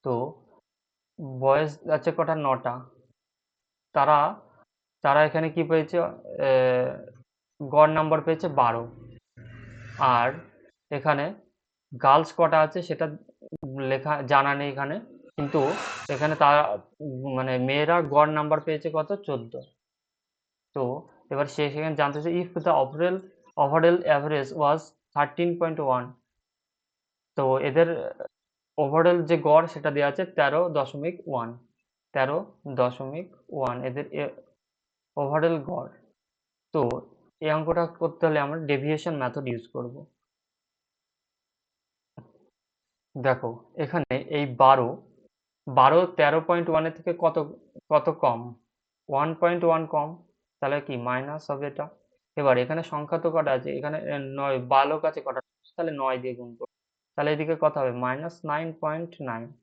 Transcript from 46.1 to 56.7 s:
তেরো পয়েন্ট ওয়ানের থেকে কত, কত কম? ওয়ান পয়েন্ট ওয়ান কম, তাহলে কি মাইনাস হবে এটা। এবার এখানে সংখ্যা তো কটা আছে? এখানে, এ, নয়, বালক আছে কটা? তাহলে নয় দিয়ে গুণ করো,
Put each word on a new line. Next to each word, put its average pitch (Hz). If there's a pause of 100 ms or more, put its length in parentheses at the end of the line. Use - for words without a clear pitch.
তেরো 151 (100)
পয়েন্ট 170
ওয়ানের 160
থেকে 175 (120)
কত, 160 (560)
কত 147 (160)
কম? 117 (720)
ওয়ান 143 (120)
পয়েন্ট 170
ওয়ান 160 (100)
কম, 151 (500)
তাহলে 143 (100)
কি 139 (140)
মাইনাস 139
হবে 143
এটা। 143 (540)
এবার 135
এখানে 156 (100)
সংখ্যা 151
তো 170
কটা 147
আছে? 127 (100)
এখানে, 147 (140)
এ, - (240)
নয়, 139 (140)
বালক 143
আছে 151
কটা? 131 (360)
তাহলে 165 (100)
নয় 131
দিয়ে 127
গুণ 120
করো, - (420)